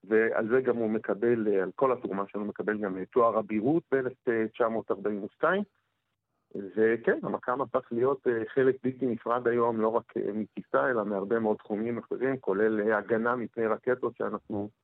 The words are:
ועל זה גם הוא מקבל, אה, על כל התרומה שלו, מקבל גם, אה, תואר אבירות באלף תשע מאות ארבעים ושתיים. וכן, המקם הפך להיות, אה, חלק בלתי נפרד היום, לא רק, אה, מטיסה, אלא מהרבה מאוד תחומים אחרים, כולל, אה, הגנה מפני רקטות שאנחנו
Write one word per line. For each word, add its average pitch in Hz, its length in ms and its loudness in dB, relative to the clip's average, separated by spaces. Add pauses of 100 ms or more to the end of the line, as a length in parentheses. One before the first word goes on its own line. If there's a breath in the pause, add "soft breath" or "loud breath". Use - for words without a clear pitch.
ועל 110 400 2
זה 127 120 4
גם 120 160 0
הוא 113 140 0
מקבל, 110 580 0
אה, 95 140 2
על 92 120 -2
כל 131 180 2
התרומה 98 360 -4
שלו, 104 160 -8
מקבל 104 340 -4
גם, 95 200 -4
אה, 92 80 -8
תואר 117 320 2
אבירות 110 440 0 (100)
באלף 127 200 0 (400)
תשע 117 160 0
מאות 110 220 -4
ארבעים 101 340 -4
ושתיים. 180 380 0 (1120)
וכן, 117 460 2
המקם 123 380 -4
הפך 131 300 -2
להיות, 127 360 0
אה, 113 160 0 (120)
חלק 131 280 4
בלתי 131 240 -2
נפרד 120 420 0
היום, 117 320 2
לא 110 80 2
רק, 117 280 -2
אה, 101 160 -2
מטיסה, 107 580 -2
אלא 110 140 0
מהרבה 104 340 -2
מאוד 110 180 2
תחומים 113 420 -4
אחרים, 127 400 -2
כולל, 107 420 2
אה, 107 180 2
הגנה 113 380 0
מפני 113 300 -4
רקטות 120 500 -2
שאנחנו 104 520 -4 (160)